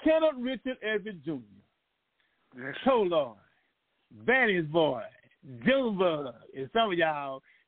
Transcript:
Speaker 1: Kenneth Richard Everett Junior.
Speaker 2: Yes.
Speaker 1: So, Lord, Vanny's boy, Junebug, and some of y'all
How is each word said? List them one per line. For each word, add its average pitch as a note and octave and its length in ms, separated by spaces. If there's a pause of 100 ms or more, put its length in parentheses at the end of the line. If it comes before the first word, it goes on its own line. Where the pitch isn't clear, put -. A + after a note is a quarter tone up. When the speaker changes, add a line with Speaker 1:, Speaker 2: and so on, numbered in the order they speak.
Speaker 1:
Kenneth D#4 340
Richard B3+ 440
Everett G#3 420
Junior. C#3+ 180 (1120)
Speaker 2:
Yes. C3+ 280
Speaker 1:
So, B3 180
Lord, D3 360 (840)
Vanny's G#3+ 420
boy, D3 360 (640)
Junebug, F#3 680 (220)
and C3+ 160
some A3+ 200
of E3+ 60
y'all C#3+ 440 (260)